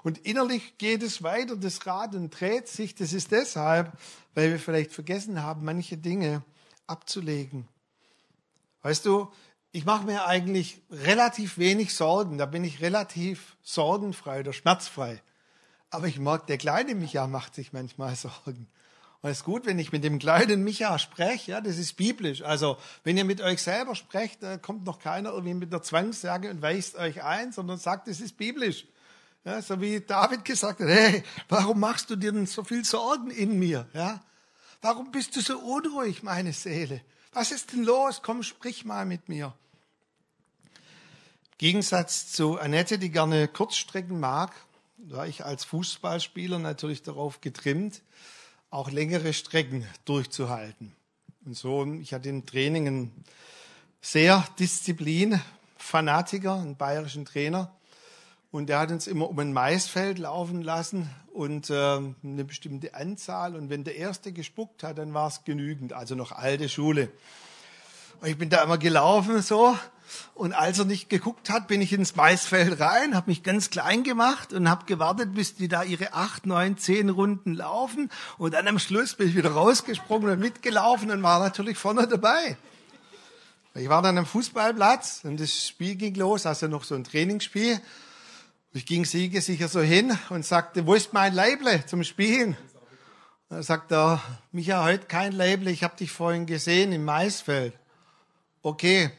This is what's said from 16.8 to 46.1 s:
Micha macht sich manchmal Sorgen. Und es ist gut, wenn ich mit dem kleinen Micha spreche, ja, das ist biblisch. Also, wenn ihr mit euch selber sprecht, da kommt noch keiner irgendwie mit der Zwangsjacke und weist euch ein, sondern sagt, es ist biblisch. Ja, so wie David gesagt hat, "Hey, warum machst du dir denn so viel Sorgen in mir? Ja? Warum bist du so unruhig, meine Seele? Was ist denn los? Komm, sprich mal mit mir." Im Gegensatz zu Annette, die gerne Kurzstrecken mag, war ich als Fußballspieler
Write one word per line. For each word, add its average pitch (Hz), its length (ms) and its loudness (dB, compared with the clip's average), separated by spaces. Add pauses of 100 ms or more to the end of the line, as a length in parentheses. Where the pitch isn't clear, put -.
Micha 147 320 -4
macht 131 280 -8
sich - 180 -14
manchmal 127 420 -8
Sorgen. 123 520 -14 (540)
Und 143 80 -6
es 139 100 -6
ist - 40 -14
gut, 240 240 -6
wenn 190 100 0
ich 160 140 -4
mit 147 120 -2
dem 147 140 0
kleinen 185 460 4
Micha 208 340 -2
spreche, 180 540 -2
ja, 214 100 -6
das 196 160 -4
ist 170 160 -6
biblisch. 190 480 -2
Also, 147 360 0 (260)
wenn 175 140 2
ihr 196 60 2
mit 190 160 -2
euch 185 220 0
selber 233 320 -4
sprecht, - 480 -8
da 190 160 -8
kommt 196 260 -12
noch 180 140 -8
keiner 190 320 -6
irgendwie 175 240 -6
mit 180 180 -6
der 170 120 -6
Zwangsjacke 185 640 -2
und 175 120 -10
weist 175 340 -2
euch 165 280 -6
ein, 208 280 -4
sondern 185 260 -8
sagt, 180 300 -6
es 180 120 -8
ist 214 180 -14
biblisch. 233 500 -4 (580)
Ja, 208 160 -6
so 190 180 -6
wie 208 200 -2
David 202 440 2
gesagt 202 360 -4
hat, 175 80 0
"Hey, 208 360 8 (260)
warum 208 300 4
machst 220 300 -2
du 226 60 -4
dir 208 160 -2
denn 208 160 0
so 214 160 -8
viel 233 200 -4
Sorgen 240 460 -2
in 220 300 0
mir? 151 340 0
Ja? 185 300 -6 (580)
Warum 240 300 -2
bist 269 240 -6
du 262 60 -2
so 262 180 -4
unruhig, 262 640 -4
meine 180 300 -4
Seele? 151 480 -8 (300)
Was 233 200 -4
ist - 220 -10
denn 247 100 -2
los? 254 400 2
Komm, 240 180 -6
sprich - 440 -12
mal 208 200 -6
mit 180 240 -6
mir." 147 240 -8 (1080)
Im - 960 -20
Gegensatz 180 720 0
zu 160 280 0
Annette, 160 380 0
die 185 140 -4
gerne 156 360 2
Kurzstrecken 185 720 -6
mag, 147 320 -4 (460)
war 151 300 -10
ich - 180 -12
als 143 180 -10
Fußballspieler 175 920 -6